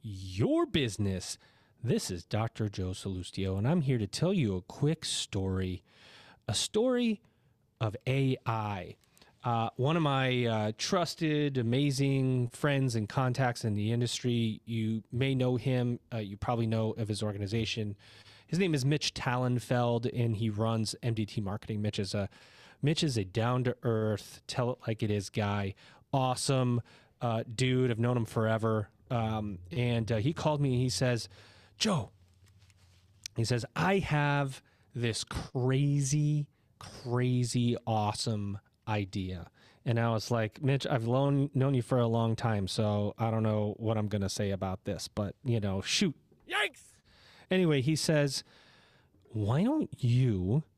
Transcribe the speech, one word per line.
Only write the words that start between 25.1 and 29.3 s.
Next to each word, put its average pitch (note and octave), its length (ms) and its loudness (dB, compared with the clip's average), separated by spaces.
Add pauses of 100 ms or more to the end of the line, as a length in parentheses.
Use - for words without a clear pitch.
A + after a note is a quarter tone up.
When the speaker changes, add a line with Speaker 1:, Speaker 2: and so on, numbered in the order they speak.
Speaker 1:
is G#2 180 0
guy. G2+ 460 -2 (380)
Awesome, B2+ 680 2 (400)
uh, A#2 240 0 (100)
dude. B2+ 380 2
I've A2 80 -2
known A#2+ 160 4
him A#2 80 0
forever. A2 640 2 (240)
Um, A2 480 -2 (100)